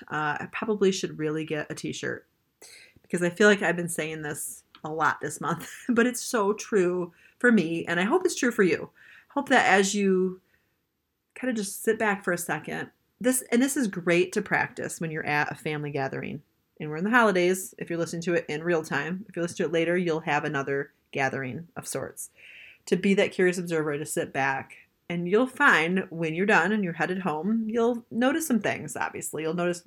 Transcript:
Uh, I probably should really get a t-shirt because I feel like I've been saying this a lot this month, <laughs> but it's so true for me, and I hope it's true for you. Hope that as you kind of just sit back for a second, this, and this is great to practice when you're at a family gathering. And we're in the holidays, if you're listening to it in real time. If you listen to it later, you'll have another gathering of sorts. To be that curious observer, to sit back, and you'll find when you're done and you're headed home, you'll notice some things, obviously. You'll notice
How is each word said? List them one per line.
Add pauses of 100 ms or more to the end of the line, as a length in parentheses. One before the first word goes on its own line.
Uh,
I
probably
should
really
get
a
t-shirt (800)
because
I
feel
like
I've
been
saying
this (200)
a
lot
this
month, (120)
<laughs>
but
it's
so
true (260)
for
me,
and
I
hope
it's
true
for
you. (400)
Hope
that
as
you (960)
kind
of
just
sit
back
for
a
second, (300)
this,
and
this
is
great
to
practice
when
you're
at
a
family
gathering. (380)
And
we're
in
the
holidays,
if
you're
listening
to
it
in
real
time.
If
you
listen
to
it
later,
you'll
have
another (220)
gathering
of
sorts. (580)
To
be
that
curious
observer,
to
sit
back, (340)
and
you'll
find
when
you're
done
and
you're
headed
home,
you'll
notice
some
things,
obviously.
You'll
notice